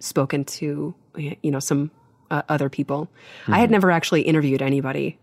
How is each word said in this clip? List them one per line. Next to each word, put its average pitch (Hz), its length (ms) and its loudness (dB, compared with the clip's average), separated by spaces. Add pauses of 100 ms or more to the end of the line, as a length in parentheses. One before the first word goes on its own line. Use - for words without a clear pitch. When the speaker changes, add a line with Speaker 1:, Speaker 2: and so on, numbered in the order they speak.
Speaker 1:
spoken 139 440 -2
to, 151 500 -8 (220)
y-, 147 260 -6
you 151 80 0
know, 135 100 0
some, 147 300 0 (400)
uh, 147 180 0
other 139 200 0
people. 143 400 -4 (400)
I 113 120 4
had 240 60 6
Speaker 2:
Mm-hmm. 226 60 4
Speaker 1:
never 190 180 6
actually 165 320 2
interviewed 147 380 2
anybody 139 640 -2